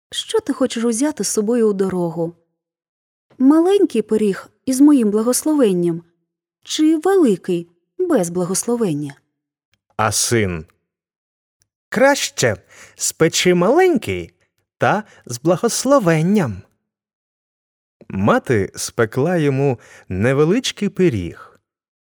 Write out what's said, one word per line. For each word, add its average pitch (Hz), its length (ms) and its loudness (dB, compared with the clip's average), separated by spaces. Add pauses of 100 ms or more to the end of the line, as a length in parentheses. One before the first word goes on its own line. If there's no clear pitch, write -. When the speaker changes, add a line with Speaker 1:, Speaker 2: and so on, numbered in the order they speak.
(100)
Speaker 1:
що - 300 -6
ти - 120 -4
хочеш 240 320 -4
узяти 240 400 -2
з - 40 -6
собою 220 420 0
у - 20 2
дорогу? 175 640 -4 (1040)
Маленький 320 640 4
пиріг 214 460 -2 (180)
із 262 140 0
моїм 277 300 6
благословенням 208 960 0 (600)
чи 311 320 0
великий 240 760 0 (280)
без 262 320 0
благословення?» 180 840 -4 (800)
Speaker 2:
А 107 160 0
син: 95 540 -2 (1200)
«Краще 240 680 0 (380)
спечи - 600 0
маленький 196 800 0 (440)
та 165 260 0 (220)
з 120 140 -12
благословенням». 175 1200 0 (1500)
Мати 110 640 0
спекла 131 640 -4
йому 139 440 -2 (280)
невеличкий 147 800 0
пиріг, 117 720 -4 (440)